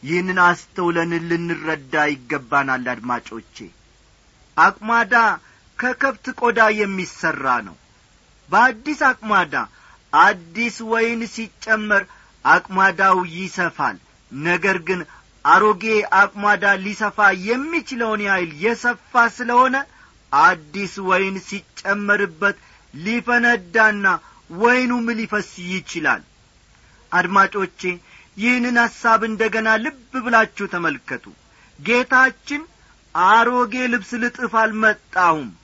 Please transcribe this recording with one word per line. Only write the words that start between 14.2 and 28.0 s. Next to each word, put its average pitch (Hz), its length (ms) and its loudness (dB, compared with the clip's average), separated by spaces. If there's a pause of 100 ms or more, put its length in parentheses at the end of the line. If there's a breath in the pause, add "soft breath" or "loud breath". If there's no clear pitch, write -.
ነገር 175 460 -2
ግን 175 220 -4 (440 loud breath)
አሮጌ 190 400 4 (300)
አቁማዳ 202 500 2 (120)
ሊሰፋ 202 420 -6 (240)
የሚችለውን 233 800 -4
ያህል 190 380 -2
የሰፋ 233 680 0
ስለሆነ 247 480 2 (560 soft breath)
አዲስ 165 680 2
ወይን 190 400 -2
ሲጨመርበት 202 1160 -4 (380 soft breath)
ሊፈነዳና 220 1120 0 (440 soft breath)
ወይኑም 240 600 0
ሊፈስ 214 400 -4 (140)
ይችላል። 165 580 -4 (880 soft breath)
አድማጮቼ፣ 190 680 0 (560 soft breath)